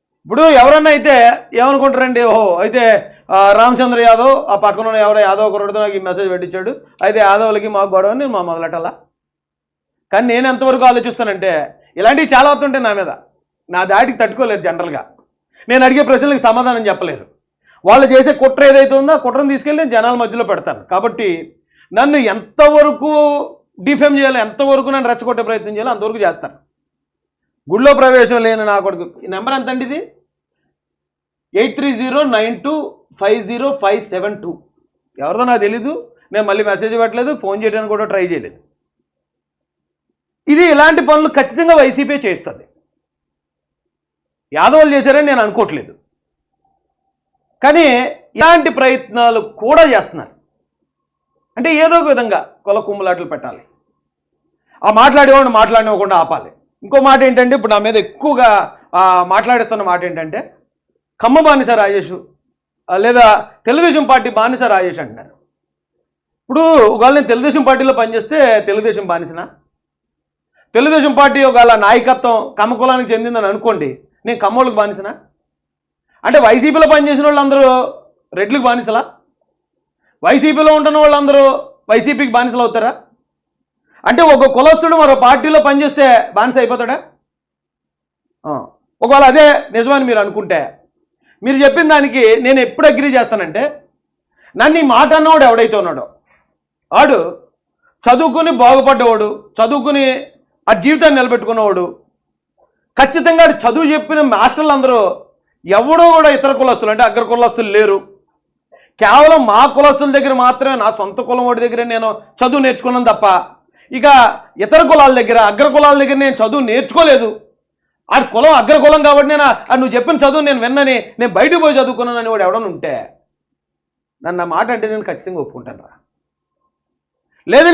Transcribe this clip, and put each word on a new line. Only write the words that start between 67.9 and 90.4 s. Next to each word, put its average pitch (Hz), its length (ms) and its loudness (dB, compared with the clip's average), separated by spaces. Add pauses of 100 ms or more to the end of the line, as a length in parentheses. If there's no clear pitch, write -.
పనిచేస్తే 226 360 -4 (300)
తెలుగుదేశం 208 420 -4
బానిసనా? 170 340 -10 (1300)
తెలుగుదేశం 285 440 2
పార్టీ 277 200 2 (100)
ఒకవేళ 240 240 4 (120)
నాయకత్వం 240 520 0 (220)
కమ్మ 226 220 -2
కులానికి 254 320 -2
చెందిందని 226 380 -4
అనుకోండి, 208 380 -6 (360)
నేను 233 180 -6
కమ్మోళ్ళకి 233 380 -2
బానిసనా? 202 320 -8 (1120)
అంటే 285 200 2
వైసీపీలో 285 440 2
పనిచేసిన 294 360 0
వాళ్ళందరూ 277 420 2 (680)
రెడ్లకు 240 280 -4
బానిసలా? 233 340 -2 (1200)
వైసీపీలో 302 520 0
ఉంటున్న 302 260 -2
వాళ్ళందరూ 285 380 2 (500)
వైసీపీకి 240 440 -2
బానిసలు 240 300 -2
అవుతారా? 226 260 -4 (1160)
అంటే 247 120 2 (120)
ఒక 269 220 4
కులస్తుడు 320 440 2
మరో 277 160 4 (100)
పార్టీలో 302 400 4
పనిచేస్తే 277 400 0 (320)
బానిస 247 240 -2
అయిపోతాడా? 240 340 -4 (1500)
ఆ, 151 40 -8 (520)
ఒకవేళ 277 280 6
అదే 302 140 6 (300)
నిజమని 262 340 0
మీరు 220 140 0
అనుకుంటే 196 360 -6 (840)